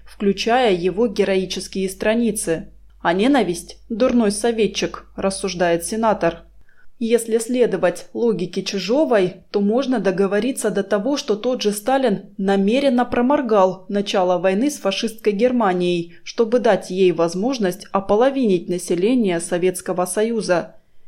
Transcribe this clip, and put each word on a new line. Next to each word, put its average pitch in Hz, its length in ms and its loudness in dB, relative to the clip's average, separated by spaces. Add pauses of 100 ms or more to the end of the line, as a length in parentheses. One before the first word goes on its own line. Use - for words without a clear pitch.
включая 214 680 0
его 180 320 0
героические 190 840 -2
страницы. 214 840 -2 (280)
"А 170 120 0
ненависть — 202 680 0 (100)
дурной 233 420 2
советчик", 208 760 -2 (100)
рассуждает 180 680 -2
сенатор. 214 600 0 (560)
Если 226 400 0
следовать 190 720 0
логике 190 500 -2
Чижовой, 202 760 0 (120)
то 208 100 0
можно 240 400 0
договориться 196 720 0
до 196 140 -2
того, 214 340 -2
что 226 180 -2
тот 247 280 -2
же 208 80 2
Сталин 240 680 -2
намеренно 220 680 2
проморгал 240 840 2
начало 196 520 0
войны 190 300 2
с 285 80 -10
фашистской 208 560 -2
Германией, 185 880 0
чтобы 233 360 0
дать 202 320 0
ей 185 200 4
возможность 180 800 -2
ополовинить 208 760 2
население 180 720 0
Советского 180 680 -2
Союза. 214 680 -2 (320)